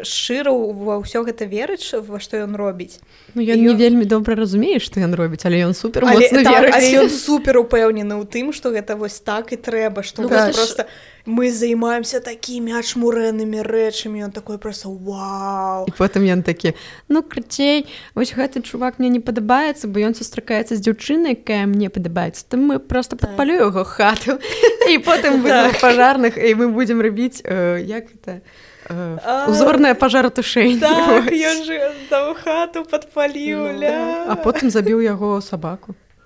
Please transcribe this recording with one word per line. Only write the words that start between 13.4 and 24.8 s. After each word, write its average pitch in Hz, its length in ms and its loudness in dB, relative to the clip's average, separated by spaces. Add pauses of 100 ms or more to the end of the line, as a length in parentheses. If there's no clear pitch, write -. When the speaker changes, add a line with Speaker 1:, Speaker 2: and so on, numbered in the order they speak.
Speaker 1:
рэчамі, 220 560 -4
ён 202 80 -10
такой 208 300 -12
проста, 202 260 -12
«Вау!» 190 1000 -6
Speaker 2:
І - 20 -12
потым 196 320 0
ён 180 220 0
такі, 170 260 -2 (380)
«Ну, 302 160 4
карацей, 285 640 -2 (260)
вось 247 160 -2
гэты 262 320 -4
чувак 247 380 -6
мне 254 80 2
не 247 100 2
падабаецца, 247 720 -2
бо 202 140 -2
ён 226 100 0
сустракаецца 226 640 -4
з - 80 -2
дзяўчынай, 277 500 0
якая 208 320 -2
мне 202 220 2
падабаецца, 170 580 -6
то - 100 -4
мы 269 220 2
проста 254 380 -4
Speaker 1:
Так. - 180 -2
Speaker 2:
падпалю 285 240 2
яго 190 240 2
хату». 220 560 0 (240)
<laughs> 466 240 4